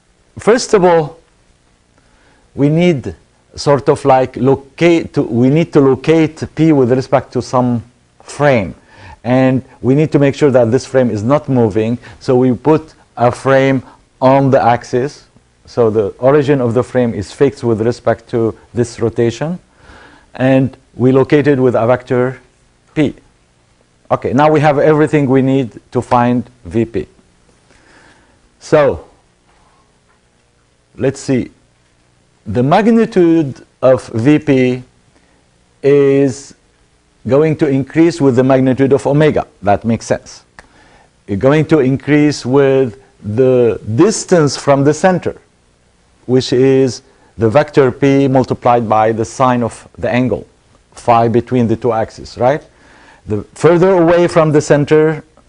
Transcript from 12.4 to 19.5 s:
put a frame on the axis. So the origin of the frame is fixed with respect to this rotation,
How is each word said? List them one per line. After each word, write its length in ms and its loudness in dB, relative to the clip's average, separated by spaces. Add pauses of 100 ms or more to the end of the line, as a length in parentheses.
put 400 -2 (220)
a 160 0
frame 500 0 (380)
on 300 2
the 120 2
axis. 640 -4 (380)
So 260 -2
the 180 0 (100)
origin 420 2
of 140 -2
the 100 0
frame 280 -2
is 200 -8
fixed 320 -2
with 160 -2
respect 500 -4
to 260 -2 (160)
this 280 -6
rotation, 580 -4 (760)